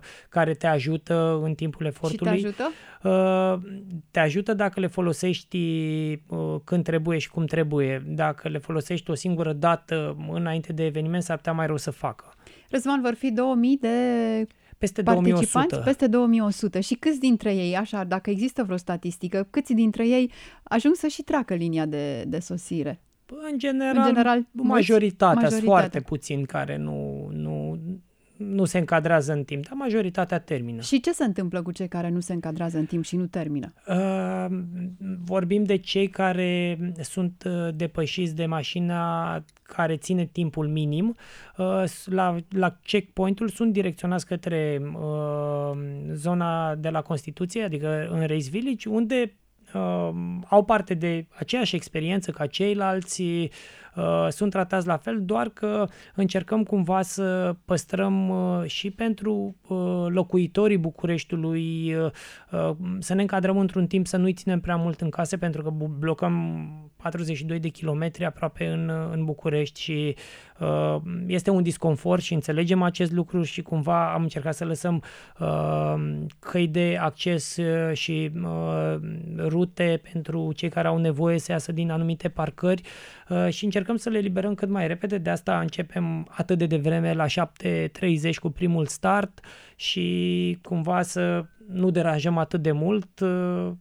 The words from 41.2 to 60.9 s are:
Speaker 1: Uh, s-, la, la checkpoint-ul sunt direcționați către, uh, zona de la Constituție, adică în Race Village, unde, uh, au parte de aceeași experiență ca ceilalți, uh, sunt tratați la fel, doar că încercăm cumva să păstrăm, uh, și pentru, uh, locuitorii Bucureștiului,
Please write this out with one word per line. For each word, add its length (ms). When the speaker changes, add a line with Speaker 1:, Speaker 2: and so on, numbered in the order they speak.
Speaker 1:
Uh, 280
s-, 240
la, 260
la 340
checkpoint-ul 640
sunt 240
direcționați 520
către, 560
uh, 800
zona 600
de 140
la 120
Constituție, 600
adică 460
în 100
Race 300
Village, 400
unde, 460
uh, 360
au 180
parte 280
de 320
aceeași 380
experiență 560
ca 140
ceilalți, 760
uh, 1080
sunt 220
tratați 360
la 100
fel, 280
doar 240
că 380
încercăm 480
cumva 380
să 540
păstrăm, 640
uh, 360
și 260
pentru, 640
uh, 100
locuitorii 680
Bucureștiului, 1200